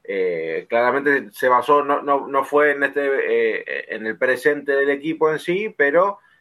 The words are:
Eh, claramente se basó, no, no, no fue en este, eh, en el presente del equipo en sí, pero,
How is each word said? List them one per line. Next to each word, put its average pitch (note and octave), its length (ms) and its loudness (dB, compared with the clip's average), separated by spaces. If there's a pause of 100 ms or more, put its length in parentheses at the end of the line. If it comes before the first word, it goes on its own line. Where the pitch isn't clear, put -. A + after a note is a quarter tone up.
Eh, F2 640 -4
claramente B2 640 0
se - 160 0
basó, C#3 340 4
no, C#3+ 200 -2
no, C#3 240 0
no C#3 180 -2
fue D3 280 2
en C#3+ 100 -4
este, C#3 240 -2
eh, A2+ 840 -2
en G#2+ 180 -10
el A2 120 -8
presente C#3 540 0
del C#3 180 2
equipo D#3 400 0
en D3+ 80 -2
sí, G3 320 -4
pero, F3 480 2 (220)